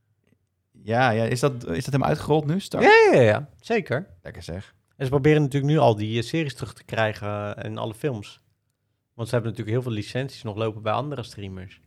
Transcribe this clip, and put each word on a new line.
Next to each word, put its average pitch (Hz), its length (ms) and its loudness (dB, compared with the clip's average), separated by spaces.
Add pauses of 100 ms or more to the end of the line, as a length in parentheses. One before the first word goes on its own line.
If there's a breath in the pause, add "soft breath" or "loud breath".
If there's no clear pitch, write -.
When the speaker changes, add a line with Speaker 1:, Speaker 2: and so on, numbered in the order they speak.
(840)
Speaker 1:
Ja, 117 260 2
ja. 113 140 2
Is 120 160 -2
dat, 127 280 -2
is - 160 -4
dat 135 100 -8
hem 135 100 2
uitgerold 151 420 0
nu, 160 140 0
Star? - 220 -4
Speaker 2:
Ja, 440 320 8
ja, 180 80 8
ja, 135 280 4 (100)
zeker. 180 480 -4 (140)
Speaker 1:
Lekker 85 220 -16
zeg. 87 320 -12 (200)
Speaker 2:
En 139 100 -6
ze 127 60 -2
proberen 151 300 6
natuurlijk 139 320 0
nu 160 60 4
al 117 160 6
die, 107 240 -2
eh, 113 60 -2
series 156 300 -4
terug 104 180 -12
te - 100 -20
krijgen, 104 760 -4
eh, - 80 -10
en 110 120 -10
alle 113 160 -6
films. 113 480 -8 (720)
Want 113 140 -10
ze - 60 -12
hebben 113 180 0
natuurlijk 110 260 -4
heel 127 140 -4
veel 107 100 -4
licenties 127 420 -8
nog 107 120 -8
lopen 110 260 -4
bij 107 120 -2
andere 123 300 -4
streamers. 95 640 -14